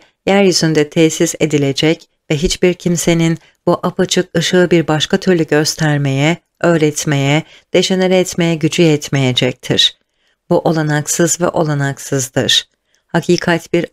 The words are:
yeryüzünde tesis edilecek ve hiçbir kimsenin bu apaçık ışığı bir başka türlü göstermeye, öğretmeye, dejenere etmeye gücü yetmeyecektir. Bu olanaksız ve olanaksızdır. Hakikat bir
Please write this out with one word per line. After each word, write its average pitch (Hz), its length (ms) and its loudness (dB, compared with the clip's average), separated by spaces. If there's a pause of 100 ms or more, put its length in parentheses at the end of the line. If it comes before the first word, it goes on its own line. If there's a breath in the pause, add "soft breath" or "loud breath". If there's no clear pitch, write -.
(260 soft breath)
yeryüzünde 165 640 2
tesis 160 500 0
edilecek 151 680 0 (220)
ve 156 60 0
hiçbir 180 360 -2
kimsenin 165 640 0 (280 soft breath)
bu 175 180 0
apaçık 180 540 -4
ışığı 175 340 2
bir 165 160 2
başka 156 300 0
türlü 175 300 0
göstermeye, 147 920 0 (240)
öğretmeye, 151 800 0 (300 loud breath)
dejenere 185 460 2
etmeye 170 360 -2
gücü 156 260 -2
yetmeyecektir. 139 1160 0 (520)
Bu 175 100 2
olanaksız 156 800 -2
ve 180 80 0
olanaksızdır. 139 1200 -2 (400)
Hakikat 170 680 -2
bir 170 200 0